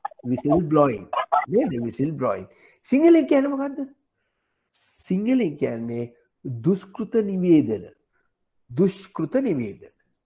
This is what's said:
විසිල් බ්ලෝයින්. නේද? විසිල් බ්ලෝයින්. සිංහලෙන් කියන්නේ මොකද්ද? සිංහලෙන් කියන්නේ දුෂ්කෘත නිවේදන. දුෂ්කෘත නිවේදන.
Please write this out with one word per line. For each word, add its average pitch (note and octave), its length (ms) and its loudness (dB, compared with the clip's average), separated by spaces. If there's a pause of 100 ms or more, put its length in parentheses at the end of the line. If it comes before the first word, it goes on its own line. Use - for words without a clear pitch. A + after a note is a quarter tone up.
(240)
විසිල් C#3+ 440 0
බ්ලෝයින්. C3+ 380 2 (420)
නේද? G3+ 240 0 (100)
විසිල් C3+ 300 -4
බ්ලෝයින්. G#2+ 340 -4 (400)
සිංහලෙන් D#4+ 400 6
කියන්නේ C#4+ 240 2
මොකද්ද? C#4 280 -6 (960)
සිංහලෙන් G3+ 840 -2
කියන්නේ A#2+ 580 -4 (500)
දුෂ්කෘත G3 500 -2
නිවේදන. F3+ 720 2 (840)
දුෂ්කෘත D#3+ 640 -2
නිවේදන. D#3 580 -4 (340)